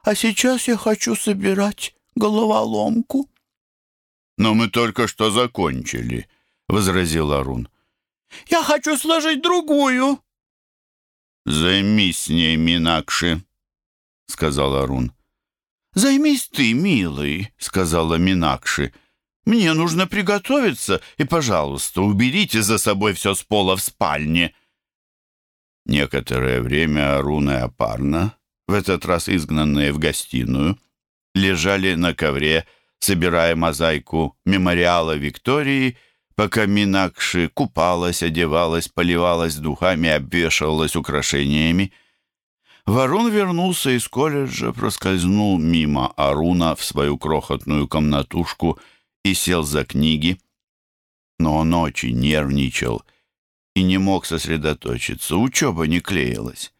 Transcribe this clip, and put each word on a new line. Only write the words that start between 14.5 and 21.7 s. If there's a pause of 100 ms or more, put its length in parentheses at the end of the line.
Арун. (800)
«Займись
ты,
милый»,
сказала
Минакши. (520)
«Мне
нужно
приготовиться, (160)
и,
пожалуйста,